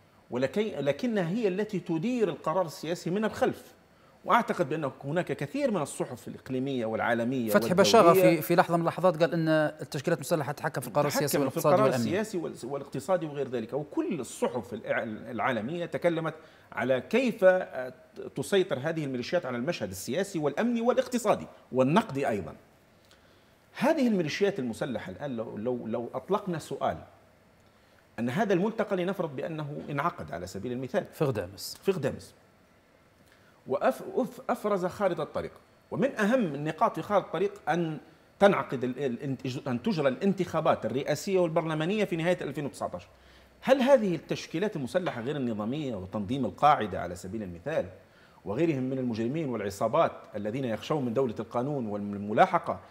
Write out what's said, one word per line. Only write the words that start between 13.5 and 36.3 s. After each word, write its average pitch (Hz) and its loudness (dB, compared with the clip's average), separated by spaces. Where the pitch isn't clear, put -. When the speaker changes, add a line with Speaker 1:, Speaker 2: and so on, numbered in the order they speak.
Speaker 1:
وكل 165 -4
الصحف 120 -6
الإع-، 117 -2
العالمية 123 -2
تكلمت 160 0
على 123 0
كيف، 220 2
آه، 175 4
تسيطر 180 2
هذه 160 -2
الميليشيات 131 -2
على 123 -4
المشهد 120 -4
السياسي 160 -4
والأمني 220 0
والاقتصادي 233 2
والنقدي 135 4
أيضا. 95 -4
هذه 277 4
الميليشيات 190 2
المسلحة 113 -4
الآن 131 -8
لو، 113 -6
لو، 117 -4
لو 117 -4
أطلقنا 180 -2
سؤال 131 -2
أن 117 -2
هذا 196 2
الملتقى 202 2
لنفرض 175 -2
بأنه 151 -6
انعقد 151 -4
على 87 -8
سبيل 101 -8
المثال 135 -2
Speaker 2:
في - -2
غدامس. 101 -4
Speaker 1:
في 196 2
غدامس. 123 -4
وأف-، 175 0
أف-، 220 -2
أفرز 202 0
خارطة 175 -2
طريق، - -6
ومن 208 0
أهم 214 2